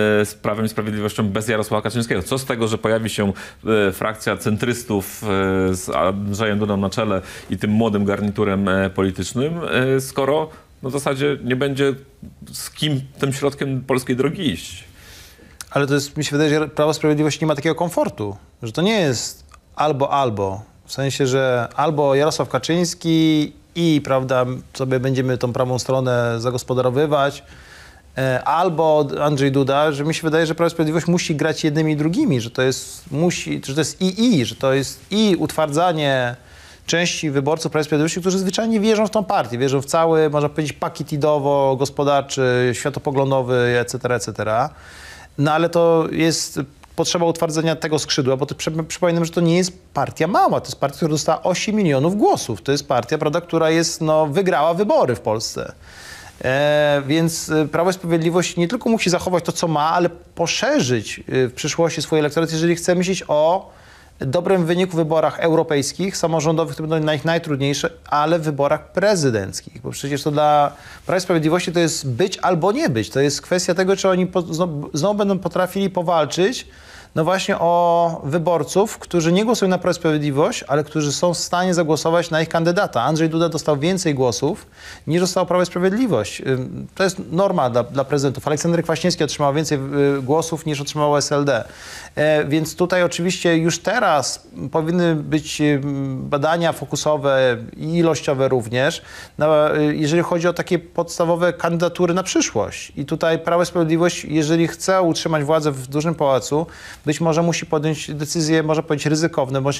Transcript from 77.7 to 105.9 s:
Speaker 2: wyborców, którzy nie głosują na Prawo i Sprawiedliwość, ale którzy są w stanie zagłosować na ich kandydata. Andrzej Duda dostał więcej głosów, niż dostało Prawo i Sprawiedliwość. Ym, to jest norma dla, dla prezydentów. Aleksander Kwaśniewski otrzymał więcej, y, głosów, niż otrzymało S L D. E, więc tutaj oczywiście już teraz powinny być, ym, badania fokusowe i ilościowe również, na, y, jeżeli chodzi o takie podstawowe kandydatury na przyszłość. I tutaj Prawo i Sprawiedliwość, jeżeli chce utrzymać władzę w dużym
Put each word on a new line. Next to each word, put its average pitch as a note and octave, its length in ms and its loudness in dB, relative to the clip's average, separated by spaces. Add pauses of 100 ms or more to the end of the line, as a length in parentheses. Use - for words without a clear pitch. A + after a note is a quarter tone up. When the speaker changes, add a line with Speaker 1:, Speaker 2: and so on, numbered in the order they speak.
Speaker 2:
wyborców, E3+ 760 0
którzy E3+ 320 0
nie G3+ 140 4
głosują G#3 240 2
na F3+ 80 2
Prawo F#3 140 0
i - 40 -2
Sprawiedliwość, D3+ 680 0
ale C#3+ 200 0
którzy D3 280 -2
są F3 220 0
w E3 40 -6
stanie F3+ 360 -2
zagłosować E3 560 0
na D#3+ 120 0
ich D#3+ 80 -2
kandydata. E3+ 540 0
Andrzej D#3 260 2
Duda E3 200 0
dostał D3+ 280 0
więcej E3+ 380 0
głosów, C3+ 520 0 (400)
niż E3 140 2
dostało F3+ 240 0
Prawo F3+ 180 2
i - 20 2
Sprawiedliwość. F#3 760 0
Ym, C3 540 -4
to F#3+ 80 0
jest F#3+ 180 -2 (100)
norma F3 380 2
dla, A#2+ 140 2
dla C3+ 200 -2
prezydentów. C3+ 440 -2
Aleksander E3 360 0
Kwaśniewski E3 400 0
otrzymał C#3+ 300 0
więcej, D3+ 240 0 (400)
y, C3+ 40 -4
głosów, D3 440 -2
niż D3 160 -4
otrzymało D3 360 0
S C#3 140 -2
L C#3+ 140 2
D. B2 180 2 (520)
E, D3+ 300 2
więc D#3 300 -2
tutaj F3+ 280 0
oczywiście E3+ 540 0
już E3 220 0
teraz F#3 680 0 (240)
powinny E3 440 2
być, D3+ 460 -4
ym, C#3 680 -2
badania D#3 440 2
fokusowe C3+ 840 0 (200)
i D#3+ 200 -4
ilościowe D3 500 2
również, B2+ 540 0 (360)
na, D3+ 380 4
y, D3+ 200 2
jeżeli D3+ 280 2
chodzi F3 240 0
o E3+ 60 2
takie F3 260 -2
podstawowe E3+ 760 0
kandydatury E3+ 600 0
na F#3 100 0
przyszłość. - 720 -2
I C#3+ 100 -6
tutaj E3 340 0
Prawo E3+ 240 2
i - 20 2
Sprawiedliwość, E3 600 0
jeżeli D#3+ 420 2
chce F#3+ 340 0
utrzymać D#3+ 420 0
władzę D3+ 280 2
w C3 160 -10
dużym D3+ 280 -2